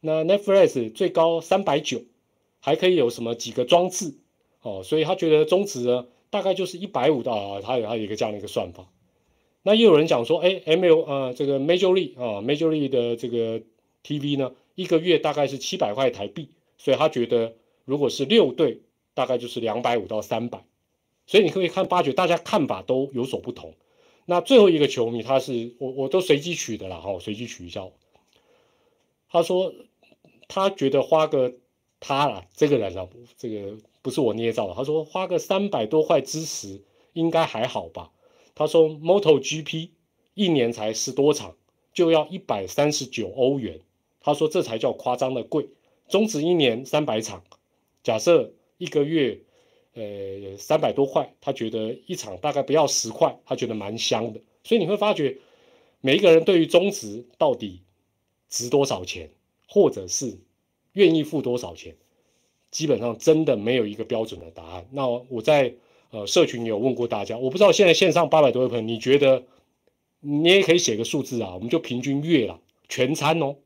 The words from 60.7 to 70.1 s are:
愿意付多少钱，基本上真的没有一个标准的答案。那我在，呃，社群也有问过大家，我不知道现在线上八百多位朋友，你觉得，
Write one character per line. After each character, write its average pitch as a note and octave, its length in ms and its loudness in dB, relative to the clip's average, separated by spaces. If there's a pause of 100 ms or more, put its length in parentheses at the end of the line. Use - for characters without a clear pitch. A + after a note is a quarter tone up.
愿 G#2 220 4
意 D#3 80 0
付 C#3+ 200 -4
多 B2 160 -4
少 F2 160 -10
钱， D#2+ 200 -18 (760)
基 D#3 160 -6
本 C3 120 2
上 A#2 200 -6
真 D#3+ 260 4
的 C#3 120 2
没 G#2+ 180 -2
有 A#2+ 120 0
一 G#2 80 -8
个 G#2+ 100 -10
标 A2+ 200 -4
准 F#2+ 160 -14
的 E2 100 -18
答 E2 140 -20
案。 F2 280 -16
那 C3+ 140 -4
我 B2 340 -6
在， C#3 340 4 (360)
呃， G#2 160 -10
社 D#3 200 4
群 A#2 160 -8
也 A2+ 60 -4
有 G#2+ 100 -2
问 B2 160 0
过 A#2 140 -4
大 G#2+ 160 -4
家， A2+ 140 -8
我 C3 120 -2
不 D#3 60 -8
知 G3+ 80 6
道 F#3+ 80 8
现 G3 140 6
在 E3 80 6
线 E3+ 180 4
上 E3 160 2
八 D#3+ 140 6
百 B2+ 100 6
多 B2 100 0
位 B2 60 2
朋 A#2+ 100 -4
友， A2+ 40 -4
你 A2+ 160 -4
觉 B2+ 200 2
得， C3 280 4 (760)